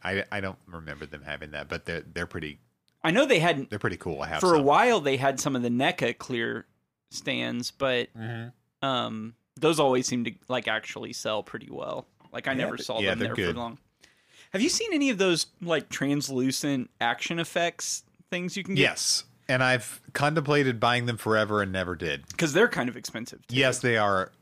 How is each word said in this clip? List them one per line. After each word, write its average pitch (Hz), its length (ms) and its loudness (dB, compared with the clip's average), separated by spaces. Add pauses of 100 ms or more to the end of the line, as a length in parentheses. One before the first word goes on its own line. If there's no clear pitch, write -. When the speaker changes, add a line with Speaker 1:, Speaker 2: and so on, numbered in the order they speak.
Speaker 1:
I, 98 260 -2
I 104 100 -6
don't 95 260 -8
remember 78 380 -12
them 73 200 -14
having 76 260 -10
that, 73 180 -10
but 78 180 -8
they're, 82 160 -6
they're 85 260 -6
pretty 78 320 -10 (420)
Speaker 2:
I 160 80 2
know 247 160 4
they 233 140 4
had 156 300 2
Speaker 1:
they're 107 100 -4
pretty 92 160 -2
cool. 76 260 -6
I 76 60 -4
have 80 120 -4
Speaker 2:
for 180 140 6
a 156 40 8
Speaker 1:
some. 139 80 4
Speaker 2:
while, 202 340 6
they 139 160 2
had 131 240 2
some 139 160 -2
of 120 60 0
the 120 80 0
neca 127 460 0
clear 117 500 -4 (440)
stands, 120 640 -6
but, 127 440 0
Speaker 1:
Mm-hmm. 117 720 -10
Speaker 2:
um, 117 480 -4 (220)
those 151 240 4
always 131 260 6
seem 120 200 0
to, 117 60 -6 (160)
like, 123 200 -2
actually 110 440 -4
sell 107 300 -4
pretty - 280 -14
well. - 360 -8 (260)
Like, - 140 -10
I 135 60 0
Speaker 1:
Yeah, 131 60 -2
Speaker 2:
never 117 180 -2
Speaker 1:
th-, - 100 -10
Speaker 2:
saw 110 140 -4
Speaker 1:
yeah, 98 100 2
Speaker 2:
them 92 80 0
Speaker 1:
they're - 100 -2
Speaker 2:
there 113 60 -4
Speaker 1:
good. 87 200 0
Speaker 2:
for - 60 -8
long. 117 180 -10 (760)
Have 196 100 -2
you 294 60 4
seen 453 240 0
any 285 180 2
of 208 80 0
those, 185 280 4 (160)
like, 165 260 -2
translucent 139 1000 0 (100)
action 120 380 -2
effects - 640 -2 (280)
things 180 260 -4
you 190 80 -6
can 190 100 -4
get? 139 80 4
Speaker 1:
Yes. - 420 0 (240)
And 127 140 2
I've 127 380 0 (120)
contemplated 147 680 2
buying 120 260 4
them 120 100 -2
forever 107 460 2
and 95 100 -2
never 90 240 -2
did. 78 280 -4 (120)
Speaker 2:
'Cause 160 160 0
they're 208 160 6
kind 131 200 -4
of 120 80 -8
expensive, - 500 -12
too. 123 100 -6
Speaker 1:
Yes, 131 240 4
they 120 160 4
are. 101 340 2 (120)